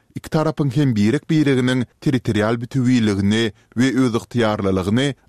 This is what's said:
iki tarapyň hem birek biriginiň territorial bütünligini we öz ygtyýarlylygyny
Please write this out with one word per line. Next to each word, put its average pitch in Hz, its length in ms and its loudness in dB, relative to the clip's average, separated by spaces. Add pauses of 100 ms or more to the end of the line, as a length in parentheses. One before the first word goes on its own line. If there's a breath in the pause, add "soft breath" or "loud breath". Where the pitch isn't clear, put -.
(140 soft breath)
iki - 160 -14
tarapyň 156 460 -2
hem 135 200 2
birek 110 340 0
biriginiň 127 540 0 (160)
territorial 117 600 0
bütünligini 113 920 0 (220 soft breath)
we 123 120 2 (160)
öz 117 180 0
ygtyýarlylygyny 107 960 0 (140)